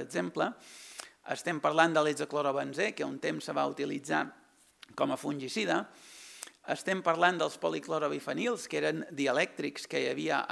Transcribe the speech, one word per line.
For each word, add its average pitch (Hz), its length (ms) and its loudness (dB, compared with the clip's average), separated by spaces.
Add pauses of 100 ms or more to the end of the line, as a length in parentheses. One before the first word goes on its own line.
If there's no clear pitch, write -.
exemple. 170 460 -2 (840)
Estem 156 260 -4
parlant 156 380 6
de 151 80 6
l'hexaclorobenzè, 143 880 0
que - 100 -6
un 139 160 -6
temps 156 240 -2
se 147 140 -4
va 139 100 2
utilitzar 143 560 -2 (720)
com 139 180 0
a 131 60 0
fungicida. 156 640 0 (840)
Estem 190 340 0
parlant 170 400 6
dels 156 160 0
policlorobifenils, 160 1120 -2
que 156 80 -2
eren 156 320 0
dielèctrics 143 800 0
que 139 100 0
hi 135 120 2
havia 147 400 0